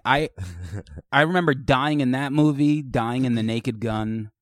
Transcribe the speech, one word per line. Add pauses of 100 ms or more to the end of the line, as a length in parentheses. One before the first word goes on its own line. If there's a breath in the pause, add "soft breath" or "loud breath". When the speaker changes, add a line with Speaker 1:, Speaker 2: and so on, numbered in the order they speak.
Speaker 1:
I, (420 loud breath)
Speaker 2:
<laughs>
Speaker 1:
I
remember
dying
in
that
movie,
dying
in
The
Naked
Gun, (120)